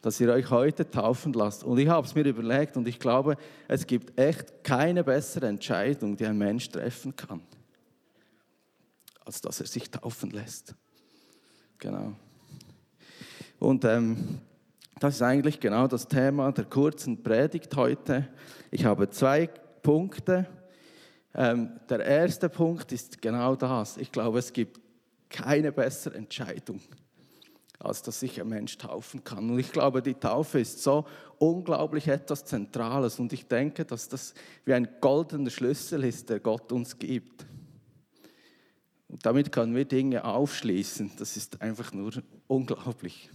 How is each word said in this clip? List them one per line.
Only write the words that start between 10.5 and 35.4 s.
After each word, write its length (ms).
Genau. 340
Und, 260
ähm, 560
das 140
ist 80
eigentlich 380
genau 260
das 220
Thema 420
der 140
kurzen 580
Predigt 540
heute. 520
Ich 120
habe 260
zwei 360
Punkte. 1000
Ähm, 440
der 120
erste 480
Punkt 420
ist 320
genau 320
das. 420
Ich 140
glaube, 300
es 120
gibt 280
keine 420
bessere 460
Entscheidung, 640
als 240
dass 160
sich 220
ein 80
Mensch 280
taufen 460
kann. 280
Und 100
ich 100
glaube, 320
die 120
Taufe 440
ist 240
so 220
unglaublich 680
etwas 360
Zentrales. 760
Und 120
ich 140
denke, 380
dass 240
das 260
wie 100
ein 140
goldener 500